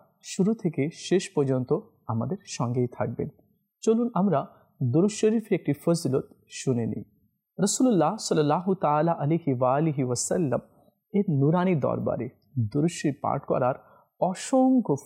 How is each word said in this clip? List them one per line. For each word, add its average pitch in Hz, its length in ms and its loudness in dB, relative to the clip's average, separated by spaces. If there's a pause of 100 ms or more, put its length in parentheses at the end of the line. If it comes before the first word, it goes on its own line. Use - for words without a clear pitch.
(240)
শুরু 202 300 0
থেকে 151 400 -2
শেষ - 360 -2
পর্যন্ত 131 500 0 (280)
আমাদের 117 380 -4
সঙ্গেই 123 420 -2
থাকবেন। - 420 -6 (520)
চলুন 233 320 2
আমরা 175 340 0 (360)
দুরূদ 156 260 2
শরীফের 214 500 0
একটি 147 140 -2
ফজিলত - 520 -2 (240)
শুনে 120 360 -2
নিই। 107 180 -6 (560)
রাসূলুল্লাহ 202 580 2
সাল্লাল্লাহু 175 580 0
তাআলা 156 360 2
আলাইহি 160 420 0
ওয়া 127 220 2
আলিহি 143 280 0
ওয়াসাল্লাম 123 560 -2 (540)
এর 202 160 2
নুরানি 165 460 2
দরবারে 120 540 -2 (440)
দুরূদ 151 160 0
শরীফ 143 320 -4
পাঠ 123 240 -2
করার 127 300 0 (440)
অসংখ্য 254 760 2 (100)